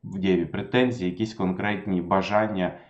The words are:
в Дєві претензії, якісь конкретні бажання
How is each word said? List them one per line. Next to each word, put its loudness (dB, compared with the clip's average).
в -8
Дєві 4
претензії, 0
якісь -4
конкретні -2
бажання 0